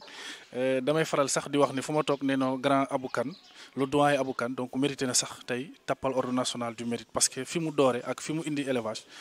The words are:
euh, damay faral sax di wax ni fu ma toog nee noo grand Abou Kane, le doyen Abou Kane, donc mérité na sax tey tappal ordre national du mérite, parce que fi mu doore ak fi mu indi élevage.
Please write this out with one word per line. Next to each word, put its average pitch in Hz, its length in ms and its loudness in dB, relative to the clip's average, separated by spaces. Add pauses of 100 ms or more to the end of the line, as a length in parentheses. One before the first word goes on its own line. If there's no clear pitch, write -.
(540)
euh, 131 280 2
damay 151 240 2
faral 143 240 2
sax - 180 0
di 143 80 -2
wax 139 160 6
ni 135 80 -2
fu 151 120 -4
ma 151 100 2
toog 143 220 0
nee 135 120 2
noo 131 220 0
grand 139 320 4
Abou 131 180 -2
Kane, 131 240 -2 (440)
le 135 100 2
doyen 143 340 4
Abou 131 140 0
Kane, 123 200 -2
donc 127 220 -6
mérité 135 300 0
na 123 80 0
sax - 320 -2
tey 131 240 -4 (160)
tappal 135 260 -2
ordre 123 200 0
national 120 420 -2
du 117 100 -8
mérite, 117 280 -4
parce - 160 2
que 131 160 -6
fi - 140 -4
mu 160 120 -2
doore 135 340 4
ak 127 160 -6
fi - 140 -6
mu 160 120 -2
indi 147 160 -2
élevage. 120 420 -4 (160)